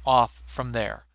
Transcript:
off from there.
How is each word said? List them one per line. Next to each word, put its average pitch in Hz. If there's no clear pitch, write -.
off 127
from 123
there. 110